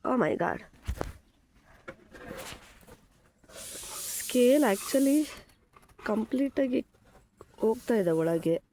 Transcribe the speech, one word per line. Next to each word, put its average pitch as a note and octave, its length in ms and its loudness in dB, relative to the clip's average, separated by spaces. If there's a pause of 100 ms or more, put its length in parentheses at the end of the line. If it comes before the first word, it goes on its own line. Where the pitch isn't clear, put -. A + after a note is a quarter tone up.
Oh B3+ 120 0
my D#3 200 2
God. - 240 -2 (3500)
ಸ್ಕೇಲ್ B3+ 440 4
actually C4+ 640 2 (760)
ಕಂಪ್ಲೀಟಾಗಿ B3+ 800 -2 (720)
ಹೋಗ್ತಾ A#3 380 0
ಇದೆ F3+ 160 2
ಒಳಗೆ E3 500 0 (120)